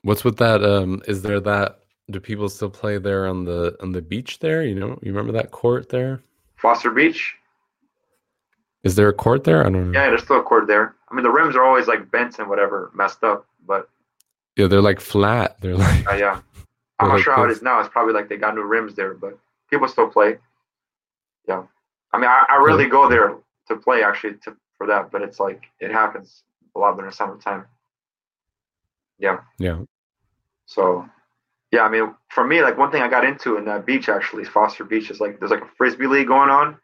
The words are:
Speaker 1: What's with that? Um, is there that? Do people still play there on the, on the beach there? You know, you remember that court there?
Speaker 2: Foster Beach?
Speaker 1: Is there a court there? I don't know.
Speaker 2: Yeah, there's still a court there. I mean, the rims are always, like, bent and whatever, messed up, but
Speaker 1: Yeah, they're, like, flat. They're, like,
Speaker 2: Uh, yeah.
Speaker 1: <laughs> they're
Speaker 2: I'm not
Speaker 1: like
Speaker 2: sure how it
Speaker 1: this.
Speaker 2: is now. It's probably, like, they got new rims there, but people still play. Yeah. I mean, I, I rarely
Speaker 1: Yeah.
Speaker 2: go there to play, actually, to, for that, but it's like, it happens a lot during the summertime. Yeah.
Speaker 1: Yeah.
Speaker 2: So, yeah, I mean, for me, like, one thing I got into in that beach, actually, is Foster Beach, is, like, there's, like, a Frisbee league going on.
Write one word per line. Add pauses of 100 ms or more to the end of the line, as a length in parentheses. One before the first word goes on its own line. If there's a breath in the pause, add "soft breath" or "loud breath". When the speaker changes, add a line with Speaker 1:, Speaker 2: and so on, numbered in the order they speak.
Speaker 1:
What's
with
that?
Um,
is
there
that? (320)
Do
people
still
play
there
on
the,
on
the
beach
there?
You
know,
you
remember
that
court
there? (360)
Speaker 2:
Foster
Beach? (1500)
Speaker 1:
Is
there
a
court
there?
I
don't
know.
Speaker 2:
Yeah,
there's
still
a
court
there. (140)
I
mean,
the
rims
are
always,
like,
bent
and
whatever,
messed
up, (180)
but (680)
Speaker 1:
Yeah,
they're,
like,
flat.
They're,
like,
Speaker 2:
Uh,
yeah.
Speaker 1:
<laughs>
they're (360)
Speaker 2:
I'm
not
Speaker 1:
like
Speaker 2:
sure
how
it
Speaker 1:
this.
Speaker 2:
is
now.
It's
probably,
like,
they
got
new
rims
there,
but (340)
people
still
play. (1120)
Yeah. (500)
I
mean,
I,
I
rarely
Speaker 1:
Yeah.
Speaker 2:
go
there (340)
to
play,
actually,
to, (220)
for
that,
but
it's
like, (160)
it
happens (320)
a
lot
during
the
summertime. (1500)
Yeah. (180)
Speaker 1:
Yeah. (880)
Speaker 2:
So, (640)
yeah,
I
mean, (160)
for
me,
like,
one
thing
I
got
into
in
that
beach,
actually,
is
Foster
Beach,
is,
like,
there's,
like,
a
Frisbee
league
going
on.